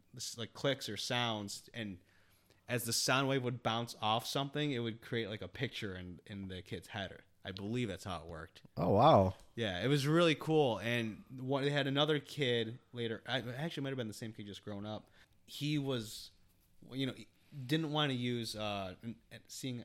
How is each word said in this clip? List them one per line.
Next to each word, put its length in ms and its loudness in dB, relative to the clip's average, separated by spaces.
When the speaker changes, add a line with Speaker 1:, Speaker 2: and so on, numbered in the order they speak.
Speaker 1:
this, 240 -8
like, 180 -6
clicks 340 0
or 80 -4
sounds, 680 -2
and 260 -6
as 140 0
the 100 -2
sound 360 4
wave 160 2
would 180 -4
bounce 400 0
off 240 2
something, 460 0
it 80 0
would 200 -4
create, 300 -4
like, 100 -6
a 60 -6
picture 500 -6
in, 300 -10
in 220 -8
the 140 -8
kid's 260 -10
head. 240 -6
I 80 -8
believe 340 -2
that's 160 -6
how 140 -4
it 120 -10
worked. 340 -12
Speaker 2:
Oh, 120 2
wow. 460 8
Speaker 1:
Yeah, 300 -2
it 20 2
was 220 4
really 260 6
cool. 440 4
And 400 0
what, 240 0
they 80 4
had 160 2
another 320 4
kid 580 0
later. 320 -4
I, 120 -2
actually, 260 -4
it 20 -2
might 60 -4
have 60 -4
been 120 -2
the 40 -6
same 200 -8
kid 160 -12
just 160 -14
grown 200 -6
up. 220 -8
He 320 -2
was, 520 -4
you 140 0
know, 100 -2
he 120 -16
didn't 260 2
wanna 220 2
use, 420 -2
uh, 380 -4
an, 100 -6
an, 160 -14
seeing, 380 -8